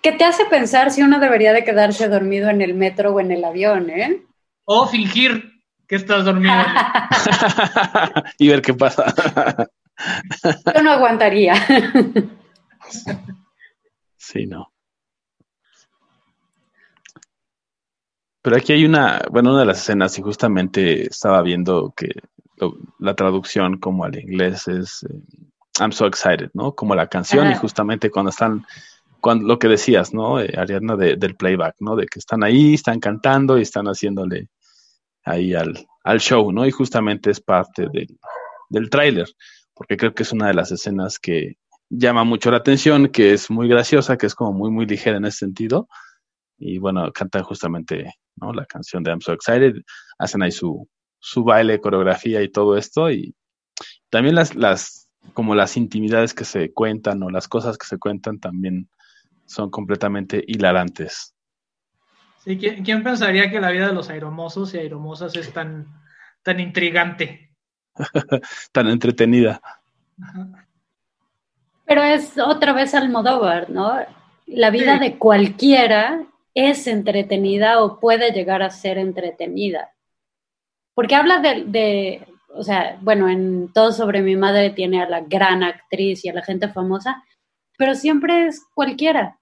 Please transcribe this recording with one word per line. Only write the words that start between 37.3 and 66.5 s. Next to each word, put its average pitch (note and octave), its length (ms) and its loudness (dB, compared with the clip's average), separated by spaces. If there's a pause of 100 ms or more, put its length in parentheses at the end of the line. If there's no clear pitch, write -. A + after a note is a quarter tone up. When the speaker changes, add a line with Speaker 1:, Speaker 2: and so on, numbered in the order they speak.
Speaker 3:
parte - 540 -2
del, - 240 -10 (520)
del A2+ 200 -4
tráiler, B2+ 380 2 (480)
porque - 220 -6
creo A2+ 180 -2
que A2+ 80 -4
es - 80 -6
una G#2+ 160 -2
de F#2+ 80 2
las F2 160 -2
escenas G2 480 -6
que E2 380 -6 (320)
llama A#2+ 340 2
mucho A#2 260 0
la A#2+ 80 4
atención, C#3 520 4
que G#2 240 6
es - 180 -2
muy A2+ 160 -2
graciosa, B2 500 2
que - 80 -2
es G#2+ 80 -2
como A2 180 -4
muy, G2+ 200 -4
muy A2 160 -2
ligera G#2 300 -2
en G2+ 80 -4
ese G#2 140 -8
sentido. A2+ 480 -4 (720)
Y F#2 220 -10
bueno, F#2 320 -4
cantan F#2+ 320 -6
justamente, E2+ 720 -10 (240)
¿no? G#2+ 160 -12
La C3 120 -10
canción - 380 -12
de E2 80 -4
I'm E2 100 -6
So E2+ 120 -6
Excited, A#2 420 0 (420)
hacen G2 240 -6
ahí F2+ 100 0
su, - 360 -8 (320)
su - 240 -6
baile, A2 380 4
coreografía G2 600 -2
y G2 80 -4
todo G#2 280 2
esto, D#3 340 -2
y - 240 -8 (720)
también B2+ 260 2
las, E3 200 0
las, - 540 -2 (240)
como A2 200 -4
las G2+ 240 2
intimidades A2+ 560 -2
que A2 120 -12
se E2 280 -6
cuentan G#2+ 480 -4
o F#2 80 -8
las F#2 180 -6
cosas A2+ 300 -6
que - 80 -20
se F#2+ 140 -10
cuentan G#2 400 -8
también F#2 500 -8 (560)
son G#2 240 -10
completamente G2+ 800 -6
hilarantes. F2+ 880 -4 (1080)
Speaker 2:
Sí, F#3+ 140 -6
¿quién, G3+ 260 -4
quién A3 200 -2
pensaría G3+ 480 0
que G#3+ 80 -4
la F#3 120 -2
vida F#3 160 -2
de G3 60 -2
los F3 160 -6
aeromosos E3 640 -10
y F3 40 -10
aeromosas D#3 580 -12
es E3 160 -12
tan, D#3 360 -12 (560)
tan F#3 160 -4